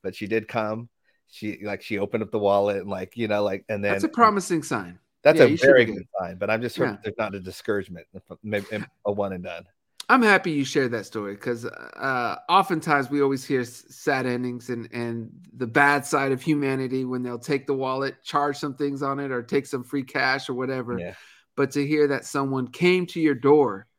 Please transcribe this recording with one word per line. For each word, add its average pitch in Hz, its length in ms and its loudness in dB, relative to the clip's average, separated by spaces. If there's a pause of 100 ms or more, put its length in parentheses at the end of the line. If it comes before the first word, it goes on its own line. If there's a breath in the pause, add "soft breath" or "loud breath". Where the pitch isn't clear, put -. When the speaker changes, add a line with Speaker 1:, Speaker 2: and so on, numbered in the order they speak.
Speaker 1:
but 95 120 -8
she - 120 -8
did 107 200 -2
come, 110 440 -6 (400)
she, - 320 -10
like, 101 200 -8
she 104 160 -6
opened 101 240 -2
up 101 80 -8
the 113 80 -2
wallet 101 400 4
and, 95 100 -8
like, 92 280 -8
you 117 120 -2
know, 104 140 2
like, 98 260 -2
and 101 160 -4
then 101 80 2
Speaker 2:
That's 98 120 0
a - 40 -2
promising 202 540 2
sign. 92 360 -6 (240)
Speaker 1:
That's 160 160 8
Speaker 2:
Yeah, 156 60 12
Speaker 1:
a 123 40 10
Speaker 2:
you 147 80 4
should 135 100 4
Speaker 1:
very 131 180 10
Speaker 2:
be 110 80 -2
Speaker 1:
good 104 60 -8
Speaker 2:
good. 90 100 -14 (120)
Speaker 1:
sign, 90 160 -6
but 98 140 -2
I'm 113 120 0
just 120 140 -6
hoping 110 180 0
Speaker 2:
Yeah. 98 80 -14
Speaker 1:
there's 104 160 -8
not 107 160 -4
a 101 60 -8
discouragement, 90 680 -6 (360)
maybe 104 240 -4 (380)
a 104 80 0
one 101 200 -2
and 90 120 -8
done. 87 200 -12 (440)
Speaker 2:
I'm 254 140 6
happy 190 300 4
you 143 120 0
shared 135 280 0
that 110 120 -4
story 101 320 -8
'cause, 117 280 -6
uh, 120 760 -6 (100)
oftentimes 160 600 2
we 143 120 2
always 135 220 0
hear 131 180 0
s-, 117 260 -12
sad 131 360 -2
endings 123 460 -4
and, 117 220 -6
and 117 400 -6 (200)
the 123 140 -6
bad 143 400 4
side 139 240 0
of 131 100 0
humanity 135 640 0
when 127 200 -4
they'll 120 160 -8
take 135 260 -2
the 143 80 0
wallet, 131 480 -4
charge 143 340 0
some 139 200 -6
things 143 260 -4
on 139 160 -2
it, 139 140 -6
or 123 100 -4
take 139 240 0
some 127 160 -6
free 139 220 -4
cash 131 440 -2
or 131 60 -4
whatever. 127 420 -4
Speaker 1:
Yeah. 90 180 -8 (420 loud breath)
Speaker 2:
But 139 160 0
to 143 120 0
hear 147 220 4
that 139 180 -2
someone 135 440 -2
came 180 380 2
to 170 140 -8
your 151 140 4
door 127 540 4 (100)